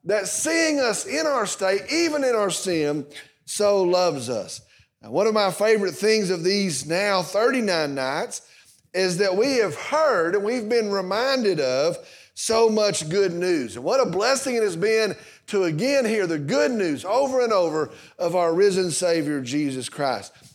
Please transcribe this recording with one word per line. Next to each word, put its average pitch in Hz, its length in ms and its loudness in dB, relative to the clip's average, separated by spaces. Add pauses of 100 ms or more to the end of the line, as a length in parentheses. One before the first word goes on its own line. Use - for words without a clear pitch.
that 190 220 0
seeing 311 540 0
us 233 240 -2
in 285 220 -4
our 262 180 0
state, 196 380 -2 (100)
even 302 320 0
in 247 100 2
our 202 160 0
sin, 151 540 -2 (400)
so 202 380 2
loves 175 480 0
us. 101 320 -6 (400)
Now, 110 80 -16
one 175 160 0
of 220 80 2
my 202 160 2
favorite 202 460 0
things 214 340 2
of 170 140 -4
these 185 420 0
now 185 340 0
thirty-nine 180 760 0
nights 139 460 -4 (540)
is 180 240 0
that 190 180 2
we 262 200 2
have 196 180 2
heard 226 600 0
and 202 100 0
we've 220 240 -2
been 220 220 0
reminded 202 720 0
of 139 380 0 (340)
so 226 380 2
much 208 400 0
good 190 240 2
news. 170 420 0
And 120 80 -10
what 233 160 2
a 226 80 2
blessing 240 460 0
it 226 80 0
has 190 140 -2
been 214 380 0 (340)
to 196 160 0
again 233 420 0
hear 208 200 0
the 165 120 -2
good 254 320 0
news 180 340 -2
over 254 380 2
and 233 100 0
over 160 380 0 (280)
of 170 160 -2
our 170 200 2
risen 185 360 4
Savior, 151 520 0
Jesus 131 480 -4
Christ. 123 420 -4 (220)